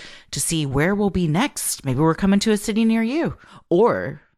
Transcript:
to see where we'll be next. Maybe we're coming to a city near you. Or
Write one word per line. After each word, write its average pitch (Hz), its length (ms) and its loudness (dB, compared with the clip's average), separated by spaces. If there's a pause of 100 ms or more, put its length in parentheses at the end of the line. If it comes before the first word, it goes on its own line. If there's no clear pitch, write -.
(320)
to 147 80 -4
see 160 260 -2
where 143 280 2
we'll 202 160 2
be 180 160 0
next. - 600 -2
Maybe 131 140 0
we're 160 140 4
coming 196 260 2
to 220 120 0
a 208 60 0
city 220 260 -2
near 226 180 2
you. 240 360 -2 (320)
Or 147 500 0 (180)